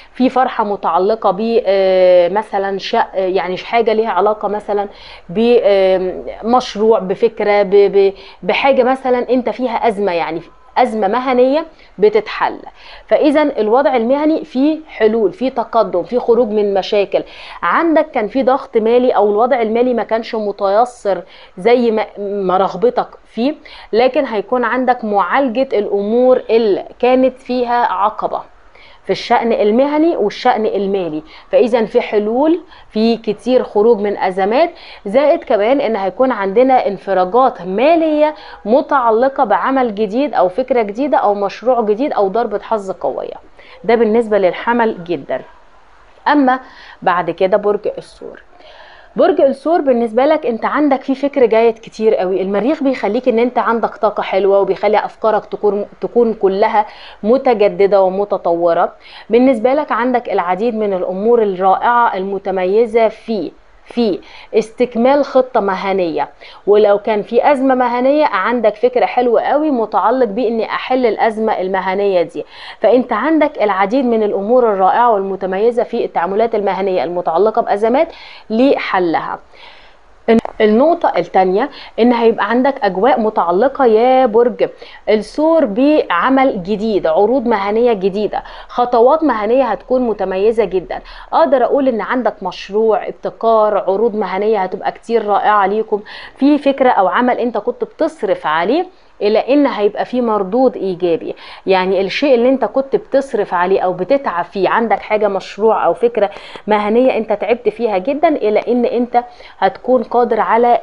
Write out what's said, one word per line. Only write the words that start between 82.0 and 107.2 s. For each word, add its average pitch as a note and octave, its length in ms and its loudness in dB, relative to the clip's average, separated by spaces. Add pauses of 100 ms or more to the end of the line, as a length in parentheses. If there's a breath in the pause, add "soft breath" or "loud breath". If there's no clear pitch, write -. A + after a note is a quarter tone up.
هيبقى A3+ 380 0
عندك B3+ 240 0 (100)
أجواء G#3 360 2
متعلقة G#3+ 640 0
يا B3+ 420 4
برج G#3+ 420 2 (400 loud breath)
الثور D4 560 0
بعمل C4 960 0
جديد، G3+ 440 -2
عروض G#3+ 400 2
مهنية A3 460 0
جديدة، G3 500 -4 (260 loud breath)
خطوات B3 540 2
مهنية B3 420 0
هتكون B3 380 -2
متميزة G#3 640 0
جدًا. F3 360 -4 (320 loud breath)
أقدر C4+ 320 2
أقول C4 240 2
إن A3+ 120 -2
عندك G#3 420 -4
مشروع، G3+ 640 -2
ابتكار، G#3+ 680 0
عروض G3 360 0
مهنية G#3 440 -2
هتبقى F#3 340 -6
كتير A3+ 340 -4
رائعة G#3 400 2
ليكم. G#3+ 340 -2 (360 loud breath)
في C#4+ 220 4
فكرة C#4 320 2
أو F#3+ 180 2
عمل A#3 300 0
أنت A#3 200 -4
كنت A#3 260 -4
بتصرف A3+ 640 -4
عليه F#3 400 0 (360 soft breath)
إلى G#3+ 160 2 (160)
إن D4 120 4
هيبقى G#3 380 -2
فيه A#3+ 160 -4
مردود A3+ 560 0
إيجابي. F3 580 -4 (320 loud breath)
يعني F#3 340 0
الشيء G3 340 0
اللي A#3+ 140 2
أنت C4 160 0
كنت C4+ 320 -2
بتصرف A#3+ 580 -4
عليه F3+ 260 0
أو F#3 120 -2
بتتعب F3+ 520 -4
فيه، F3+ 240 -2
عندك G3 320 0
حاجة G#3+ 280 -2
مشروع G3 580 -2
أو E3 80 2
فكرة G3+ 360 0 (360 loud breath)
مهنية G#3 500 2
أنت A3 160 -4